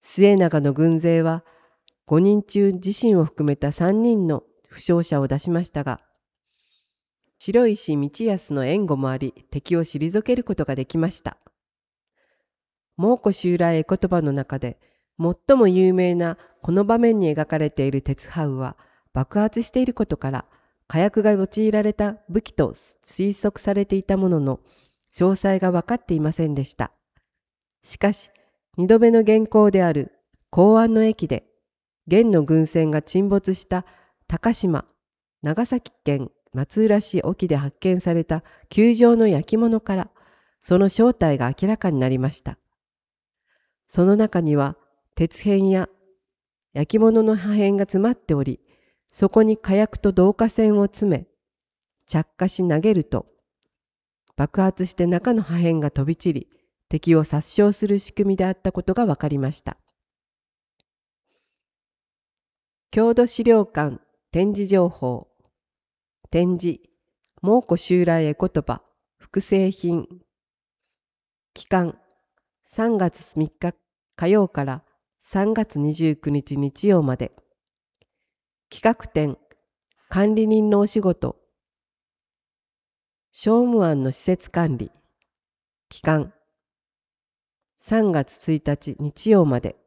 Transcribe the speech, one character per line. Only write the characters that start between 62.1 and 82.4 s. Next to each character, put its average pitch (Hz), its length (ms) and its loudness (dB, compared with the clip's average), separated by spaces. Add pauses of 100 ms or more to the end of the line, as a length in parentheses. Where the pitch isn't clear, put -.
郷 226 240 2
土 240 120 4
資 233 180 -4
料 220 200 6
館 147 360 -4 (300)
展 196 240 0
示 202 120 -4
情 185 240 2
報。 127 380 -8 (1000)
展 175 280 0
示、 170 220 -6 (640)
蒙 220 180 2
古 175 160 -2
襲 180 300 2
来 165 180 2
絵 151 100 -2
言 185 140 -4 (180)
葉、 - 140 -8 (380)
複 - 240 -6
製 190 280 0
品。 170 380 -6 (1400)
期 - 140 -20
間、 180 320 -2 (680)
三 226 320 -4
月 180 260 -2
三 - 280 -6
日 - 240 -8 (420)
火 170 120 -4
曜 196 200 2
か 143 160 -6
ら 135 180 -8 (360)
三 202 340 -4
月 214 260 -4
二 147 140 -2
十 160 240 -2
九 - 140 -8
日 143 260 -4
日 139 320 -4
曜 180 140 4
ま 131 140 -2
で。 - 160 -8 (1400)
企 - 120 -20
画 226 240 0
展、 - 300 -2 (720)
管 208 260 0
理 220 120 2
人 214 240 2
の 202 100 2
お 208 60 2
仕 214 140 -2
事。 180 360 -2 (1900)